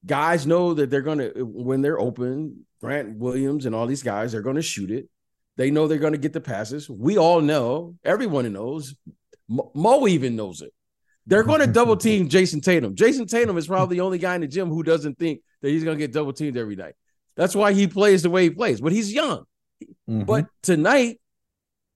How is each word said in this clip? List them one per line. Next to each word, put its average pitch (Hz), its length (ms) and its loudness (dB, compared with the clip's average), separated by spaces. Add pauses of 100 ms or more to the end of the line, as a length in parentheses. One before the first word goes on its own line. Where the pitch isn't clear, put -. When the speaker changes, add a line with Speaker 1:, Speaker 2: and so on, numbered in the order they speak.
Speaker 1:
Guys 147 400 2
know 175 300 2
that 143 160 0
they're 139 100 2
gonna, 143 340 -2
when 123 460 -4
they're 147 180 0
open, 127 680 -6 (140)
Grant 117 380 -6
Williams 131 480 -2
and 113 80 -4
all 113 140 -2
these 135 160 -4
guys, 113 280 -4
they're 110 100 -6
gonna 135 200 -2
shoot 101 300 -6
it. 123 180 -8 (480)
They 135 140 0
know 151 160 2
they're 156 100 0
gonna 156 200 0
get 147 160 -4
the 156 80 -6
passes. 120 460 -8
We 131 300 0
all 165 240 4
know, 151 540 0 (100)
everyone 156 480 0
knows, 135 420 -10 (540)
Mo, - 240 -4
Mo 240 340 4
even 131 280 2
knows 92 260 -8
it. 65 100 -18 (540)
They're 214 180 4
gonna 294 240 4
Speaker 2:
<laughs> - 0 -
Speaker 1:
double 226 300 4
team 202 320 2
Jason 160 320 2
Tatum. 139 340 2
Jayson 240 300 2
Tatum 226 320 0
is 151 100 -6
probably 185 300 0
the 180 40 0
only 185 180 -2
guy 180 160 -2
in 175 60 -4
the 151 60 -4
gym 175 220 -4
who 160 140 -4
doesn't 151 340 0
think 165 240 -4 (200)
that 139 80 -2
he's 160 140 0
gonna 160 140 -2
get 143 160 -6
double 147 180 -2
teamed 139 260 -6
every 107 180 -6
night. 87 180 -14 (420)
That's 180 200 0
why 202 180 4
he 196 140 4
plays 190 360 4
the 175 60 2
way 185 140 4
he 170 80 4
plays, 170 280 -2
but 147 120 -2
he's 208 200 -2
young. 247 340 -2 (640)
Speaker 2:
Mm-hmm. 110 140 -4
Speaker 1:
But 107 220 0 (160)
tonight, 226 580 2 (760)